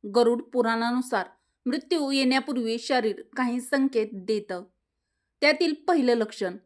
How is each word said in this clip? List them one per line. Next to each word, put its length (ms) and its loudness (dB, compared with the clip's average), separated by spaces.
गरुड 280 4
पुराणानुसार 840 -2
मृत्यू 440 -2
येण्यापूर्वी 680 0
शरीर 440 -2
काही 240 -2
संकेत 520 0
देतं. 520 -6
त्यातील 340 2
पहिलं 260 4
लक्षण 520 -2